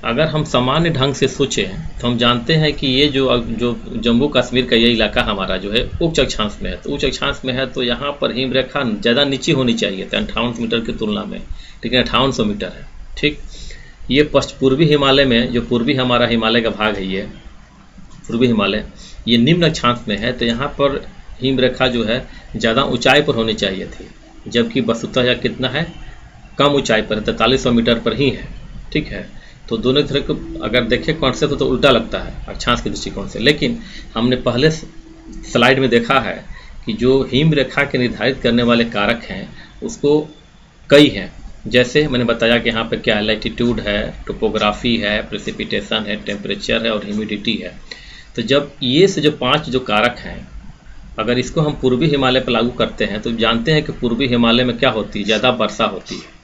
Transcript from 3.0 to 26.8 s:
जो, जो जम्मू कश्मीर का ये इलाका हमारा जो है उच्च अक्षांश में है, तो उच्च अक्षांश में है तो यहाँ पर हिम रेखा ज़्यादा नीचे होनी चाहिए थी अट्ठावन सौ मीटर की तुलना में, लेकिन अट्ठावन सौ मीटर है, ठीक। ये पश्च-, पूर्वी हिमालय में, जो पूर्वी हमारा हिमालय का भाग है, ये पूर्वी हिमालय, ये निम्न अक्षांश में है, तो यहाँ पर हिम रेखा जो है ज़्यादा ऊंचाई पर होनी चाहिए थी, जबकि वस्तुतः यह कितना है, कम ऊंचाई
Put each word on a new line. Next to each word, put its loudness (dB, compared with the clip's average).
जो, 2
जो -2
जम्मू 2
कश्मीर 2
का 2
ये 6
इलाका 2
हमारा -2
जो -6
है 0
उच्च 0
अक्षांश 0
में -4
है, -6
तो -12
उच्च -2
अक्षांश -4
में -2
है -2
तो -4
यहाँ -2
पर -2
हिम -2
रेखा -2
ज़्यादा 2
नीचे -2
होनी 2
चाहिए -2
थी -4
अट्ठावन -2
सौ -6
मीटर -2
की -6
तुलना -4
में, -10
लेकिन -6
अट्ठावन 0
सौ -2
मीटर -4
है, -14
ठीक। -2
ये 6
पश्च-, 0
पूर्वी 2
हिमालय 4
में, 2
जो 0
पूर्वी 0
हमारा 2
हिमालय 2
का 0
भाग 0
है, -6
ये -4
पूर्वी 2
हिमालय, 2
ये 4
निम्न 6
अक्षांश 2
में -2
है, -2
तो -2
यहाँ 0
पर 0
हिम 0
रेखा 2
जो 0
है -2
ज़्यादा 2
ऊंचाई 4
पर 0
होनी 0
चाहिए -4
थी, -16
जबकि 2
वस्तुतः 0
यह 4
कितना -4
है, -2
कम 4
ऊंचाई 2